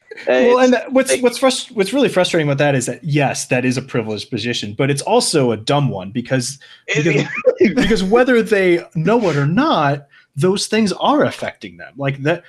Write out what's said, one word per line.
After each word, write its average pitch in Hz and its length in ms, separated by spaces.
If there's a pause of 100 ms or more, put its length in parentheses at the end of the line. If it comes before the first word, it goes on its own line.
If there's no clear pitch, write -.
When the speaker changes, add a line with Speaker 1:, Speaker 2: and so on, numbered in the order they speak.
(200)
Speaker 1:
uh, - 80
Speaker 2:
Well, 247 300
Speaker 1:
it's 254 80
Speaker 2:
and 247 80
that, 226 180
what's, 262 200
Speaker 1:
like 254 120
Speaker 2:
what's 240 160
frust-, 262 320
what's 196 220
really 262 160
frustrating 175 380
with 139 100
that 147 180
is 123 120
that, 123 180
yes, 143 420
that 127 160
is 127 140
a 131 40
privileged 107 480
position, 113 480
but 139 140
it's 139 100
also 165 500
a 107 60
dumb 143 320
one 98 220
because, 123 480 (280)
Speaker 1:
It 196 180
Speaker 2:
because, - 680
Speaker 1:
<laughs> - 20
Speaker 2:
because 202 280
whether 240 400
they 185 400 (120)
know 196 340
it 147 80
or 143 100
not, 170 600 (280)
those 185 320
things 214 260
are 240 300
affecting 101 540
them. 85 180
Like 139 280
that, 165 260